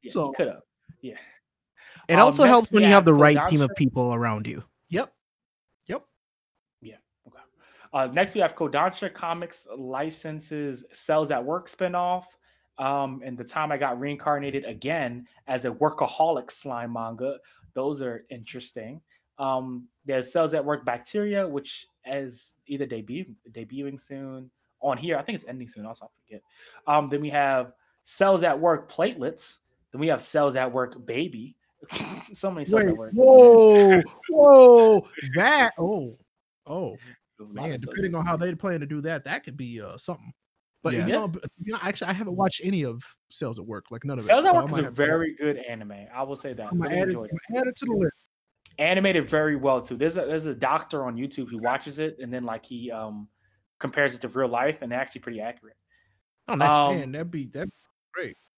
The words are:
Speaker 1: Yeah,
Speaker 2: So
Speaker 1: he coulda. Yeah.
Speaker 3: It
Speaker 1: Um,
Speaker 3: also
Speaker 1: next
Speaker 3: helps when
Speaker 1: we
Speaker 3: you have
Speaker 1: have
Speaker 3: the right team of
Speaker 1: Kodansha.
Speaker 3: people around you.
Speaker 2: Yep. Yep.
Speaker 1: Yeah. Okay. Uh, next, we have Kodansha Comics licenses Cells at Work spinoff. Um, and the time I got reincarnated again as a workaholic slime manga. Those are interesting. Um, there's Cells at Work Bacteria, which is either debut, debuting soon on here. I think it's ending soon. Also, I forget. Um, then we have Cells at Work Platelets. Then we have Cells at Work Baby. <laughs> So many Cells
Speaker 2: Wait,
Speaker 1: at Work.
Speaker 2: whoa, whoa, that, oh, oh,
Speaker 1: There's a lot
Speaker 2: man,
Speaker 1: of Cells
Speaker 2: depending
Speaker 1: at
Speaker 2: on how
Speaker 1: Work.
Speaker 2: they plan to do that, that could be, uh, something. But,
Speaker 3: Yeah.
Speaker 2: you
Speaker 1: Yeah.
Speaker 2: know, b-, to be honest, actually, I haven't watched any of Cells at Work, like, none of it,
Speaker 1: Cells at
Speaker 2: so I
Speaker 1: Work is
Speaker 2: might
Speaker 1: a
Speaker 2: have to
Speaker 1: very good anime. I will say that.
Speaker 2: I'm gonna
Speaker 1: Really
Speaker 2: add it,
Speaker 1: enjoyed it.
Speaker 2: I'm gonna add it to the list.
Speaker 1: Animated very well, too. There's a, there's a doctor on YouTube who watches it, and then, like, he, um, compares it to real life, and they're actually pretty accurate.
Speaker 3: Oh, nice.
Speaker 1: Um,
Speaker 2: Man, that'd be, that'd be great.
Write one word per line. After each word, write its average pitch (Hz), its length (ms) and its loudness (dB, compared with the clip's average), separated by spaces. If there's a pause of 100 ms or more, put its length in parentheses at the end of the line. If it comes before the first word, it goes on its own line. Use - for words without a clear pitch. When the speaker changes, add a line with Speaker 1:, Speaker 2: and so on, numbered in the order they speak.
Speaker 1:
Yeah, - 100 -16
Speaker 2:
So 156 180 -4
Speaker 1:
he 135 60 -12
coulda. 135 260 -6 (400)
Yeah. 117 140 -16 (920)
Speaker 3:
It 170 60 2
Speaker 1:
Um, 185 60 8
Speaker 3:
also 277 240 6
Speaker 1:
next 247 60 8
Speaker 3:
helps 240 220 4
when 208 80 6
Speaker 1:
we 214 60 6
Speaker 3:
you 202 40 8
have 202 100 10
Speaker 1:
have 180 40 -2
Speaker 3:
the 165 80 8
right 147 240 8 (140)
team 151 100 4
of 139 120 2
Speaker 1:
Kodansha. - 40 -12
Speaker 3:
people 123 380 0
around 110 320 -4
you. - 180 -12 (240)
Speaker 2:
Yep. 214 240 -6 (760)
Yep. - 180 -10 (760)
Speaker 1:
Yeah. 110 160 -20 (320)
Okay. - 100 -20 (540)
Uh, 135 140 -2
next, 170 280 -2
we 214 60 -2
have 165 140 0
Kodansha 165 580 -4
Comics 170 640 -10
licenses 147 1160 -12
Cells 156 360 -2
at 123 140 -4
Work 170 240 -8
spinoff. 180 560 -4 (540)
Um, 135 440 -4
and 127 140 -12
the 120 80 -14
time 151 260 -6
I 143 60 -4
got 131 240 -6
reincarnated 143 640 -6
again 123 600 -8 (200)
as 131 200 -6
a 120 40 -4
workaholic 151 800 -2
slime 120 440 -10
manga. 117 420 -8 (380)
Those 139 280 -6
are 120 260 -10
interesting. 123 720 -16 (380)
Um, 131 500 -6 (160)
there's 131 260 -4
Cells 160 220 0
at 156 100 -2
Work 147 220 -6
Bacteria, 196 640 -6
which 143 380 -12 (180)
is 131 480 -12 (140)
either 139 180 -8
debut, 120 500 -12 (160)
debuting 131 500 -14
soon 131 500 -16 (300)
on 131 180 -4
here. 156 180 -6
I 139 60 -6
think 208 140 -10
it's - 120 -16
ending 123 220 -16
soon. 107 160 -18
Also, 113 180 -18
I - 40 -20 (140)
forget. 107 200 -20 (440)
Um, 147 220 0
then 143 140 -4
we 151 80 -8
have 135 420 -2 (320)
Cells 196 380 2
at 156 180 0
Work 165 320 0
Platelets. - 680 -6 (320)
Then 131 120 -12
we 160 60 -2
have 147 120 0
Cells 143 340 -2
at 127 160 -2
Work 123 360 -6
Baby. 120 500 -8 (340)
<laughs> - 440 -12
So 196 160 -6
many 165 160 -8
Cells 214 180 2
Speaker 2:
Wait, 185 60 0
Speaker 1:
at 165 60 -2
Work. - 180 -12
Speaker 2:
whoa, 220 880 12 (260)
whoa, 254 800 10 (260)
that, 240 440 4
oh, 165 400 -6 (480)
oh, 151 300 -8 (420)
Speaker 1:
There's 104 120 -20
a - 20 -20
lot - 20 -20
Speaker 2:
man, 104 100 -10 (100)
Speaker 1:
of 123 60 -10
Cells 127 140 -14
Speaker 2:
depending 190 200 -4
Speaker 1:
at 165 40 -4
Speaker 2:
on 160 80 -4
how 175 60 -2
Speaker 1:
Work. 160 80 -4
Speaker 2:
they 175 140 -4
plan 170 260 -6
to 143 60 -8
do 147 160 -8
that, 156 220 -6
that 135 200 -8
could - 120 -16
be, 120 240 -12
uh, 92 180 -14
something. 117 340 -14 (500)
But, 156 120 -2
Speaker 3:
Yeah. 143 120 -2
Speaker 2:
you 220 60 0
Speaker 1:
Yeah. - 80 0
Speaker 2:
know, 208 80 -6
b-, 160 120 -10
to - 80 -16 (140)
be 208 100 -8
honest, 190 140 -8
actually, 196 220 -8
I 190 60 -4
haven't 185 220 -8
watched 190 280 -2
any 180 200 -2
of 120 200 -10 (260)
Cells 117 280 -10
at 98 80 -16
Work, 107 240 -14
like, 117 140 -16
none 139 140 -8
of 110 60 -8
it, 107 40 -8
Speaker 1:
Cells 254 180 4
at 381 40 4
Speaker 2:
so 349 60 4
I 339 40 4
Speaker 1:
Work 143 60 -6
is 156 60 -6
Speaker 2:
might 156 80 -2
Speaker 1:
a 143 40 -2
Speaker 2:
have - 100 -10
to - 20 -12
Speaker 1:
very 156 400 0
good 143 220 -4
anime. 113 340 -14 (200)
I 123 100 -8
will 139 140 -10
say 135 180 -14
that. 113 180 -12
Speaker 2:
I'm 175 60 -4
gonna 170 100 -4
Speaker 1:
Really 180 120 -4
Speaker 2:
add 190 80 -2
it, - 20 -4
Speaker 1:
enjoyed 110 200 -8
it. - 20 -10
Speaker 2:
I'm 165 220 -12
gonna 254 60 -2
add 254 80 -2
it 247 80 -10
to - 80 -12
the 247 80 -6
list. 185 380 -4 (480)
Speaker 1:
Animated 175 500 0
very 151 280 0
well, 135 260 0
too. 123 140 -12
There's 160 200 -2
a, 180 60 -4
there's 156 240 -6
a 139 80 -8
doctor 139 500 -4
on 120 120 -8
YouTube 131 340 -10
who 117 80 -10
watches 135 400 -4
it, 156 220 -8
and 123 120 -12
then, 123 120 -10
like, 113 200 -10
he, 120 260 -14
um, 107 380 -12 (500)
compares 139 360 -4
it 120 80 -16
to 123 60 -10
real 123 200 -4
life, 131 320 -4
and 120 100 -12
they're 123 100 -6
actually 131 200 -12
pretty 113 200 -14
accurate. 113 360 -16 (720)
Speaker 3:
Oh, 226 60 -6
nice. 143 160 2
Speaker 1:
Um, 143 260 2
Speaker 2:
Man, 135 160 -8
that'd 165 180 -10
be, 147 160 -10
that'd - 220 -10
be - 60 -18 (380)
great. 170 240 -12 (220)